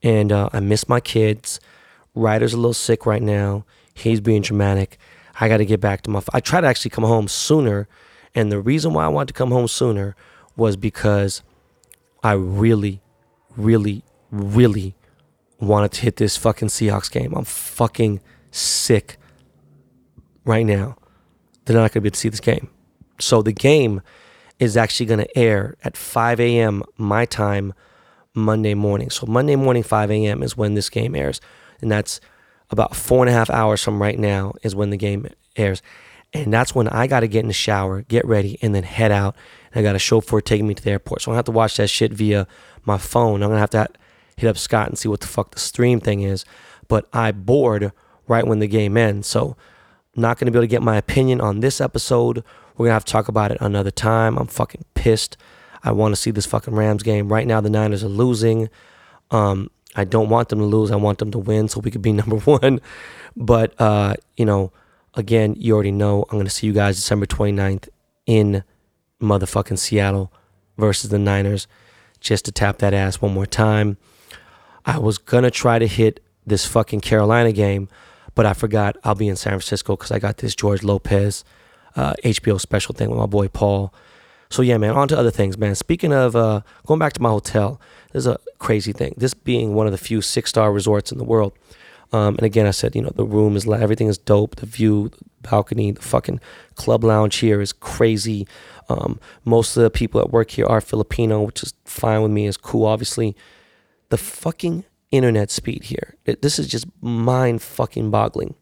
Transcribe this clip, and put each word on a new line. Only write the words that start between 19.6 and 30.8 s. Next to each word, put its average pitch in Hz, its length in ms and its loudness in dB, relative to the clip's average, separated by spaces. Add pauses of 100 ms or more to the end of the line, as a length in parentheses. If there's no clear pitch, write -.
right 113 200 2
now. 104 320 -2 (680)
They're 113 120 4
not 113 140 4
gonna 110 100 0
be 101 80 0
able 98 60 -12
to - 40 -6
see 113 100 -2
this 110 120 -10
game. - 280 -2 (480)
So 117 240 2
the 107 120 0
game 120 480 2 (600)
is 117 160 2
actually 113 300 0
gonna 110 180 2 (100)
air 110 480 2
at - 140 -8
five 117 420 -2
A 120 200 4
M 104 240 0 (120)
my 110 300 0
time 101 480 -4 (600)
Monday 107 420 0
morning. 104 340 -2
So - 160 -8
Monday 131 320 2
morning, 127 260 2
five 107 260 0
A 107 160 2
M 104 180 -2
is 123 120 -6
when 104 200 0
this 101 140 -4